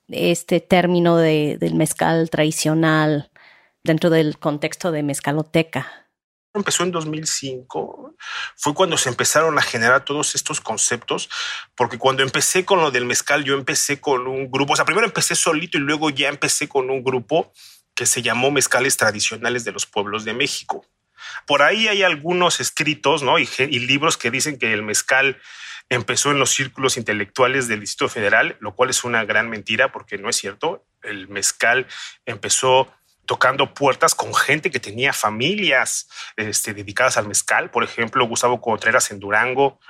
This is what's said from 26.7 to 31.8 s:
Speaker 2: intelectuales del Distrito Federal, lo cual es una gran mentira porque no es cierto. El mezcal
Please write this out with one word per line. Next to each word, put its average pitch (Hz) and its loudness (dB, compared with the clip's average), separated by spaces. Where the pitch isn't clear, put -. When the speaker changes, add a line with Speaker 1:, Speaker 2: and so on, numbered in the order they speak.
Speaker 2:
intelectuales 123 0
del 110 -4
Distrito 113 -4
Federal, 113 2
lo 104 -10
cual 127 2
es 127 -2
una 117 0
gran 107 0
mentira 110 0
porque - -12
no 98 -8
es - 0
cierto. 143 -6
El 98 -12
mezcal 113 0